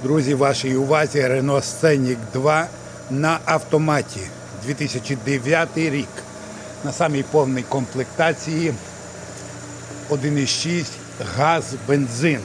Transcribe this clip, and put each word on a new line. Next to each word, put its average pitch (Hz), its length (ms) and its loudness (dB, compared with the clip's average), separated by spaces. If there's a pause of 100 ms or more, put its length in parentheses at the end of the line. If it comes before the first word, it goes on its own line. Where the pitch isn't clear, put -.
Друзі, 143 300 4
вашій 131 420 2
увазі 143 440 2
Renault 135 600 2
Scenic 135 360 4 (160)
два 151 340 4 (420)
на 156 360 2
автоматі. 151 720 2 (460)
Дві 139 80 -2
тисячі 139 520 -4
дев'ятий 151 640 2
рік. 139 180 -2 (760)
На 143 80 -4
самій 143 320 2
повній 131 400 2
комплектації. 151 1080 0 (1400)
Один 147 280 0
і 135 100 2
шість, 170 460 -2 (440)
газ, 156 260 4 (240)
бензин. 139 580 2